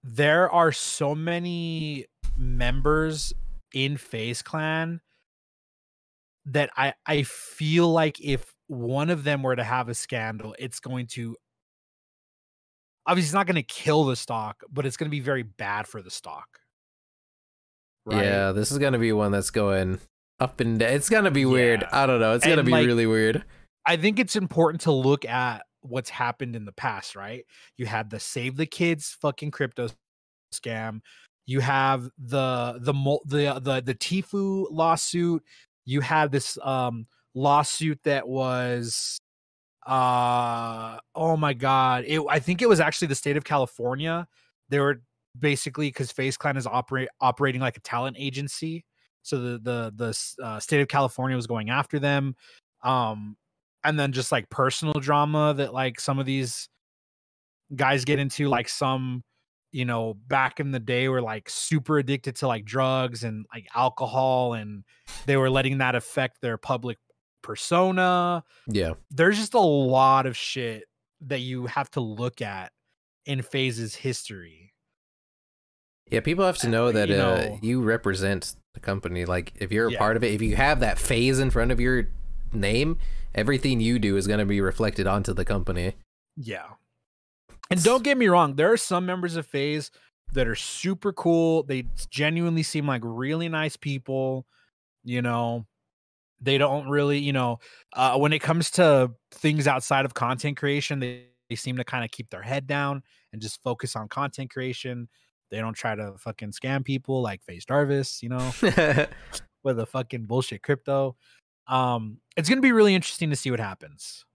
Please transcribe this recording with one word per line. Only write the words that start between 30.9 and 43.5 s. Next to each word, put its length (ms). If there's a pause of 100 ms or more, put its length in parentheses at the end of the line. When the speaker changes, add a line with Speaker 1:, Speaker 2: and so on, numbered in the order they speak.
Speaker 1:
You 140
have 580
the, 640
the 100
mul-, 320
the, 360
the, 200
the 140
Tfue 760
lawsuit. 720 (440)
You 160
had 300
this, 300
um, 440 (280)
lawsuit 680
that 240
was, 880 (680)
uh, 1120 (160)
oh 220
my 180
God. 520
It, 220
I 120
think 200
it 80
was 120
actually 280
the 60
state 240
of 60
California. 840 (420)